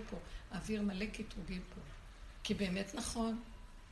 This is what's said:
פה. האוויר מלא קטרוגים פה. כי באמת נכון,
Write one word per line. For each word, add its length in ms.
פה. 80
האוויר 300
מלא 240
קטרוגים 560
פה. 60
כי 100
באמת 420
נכון, 460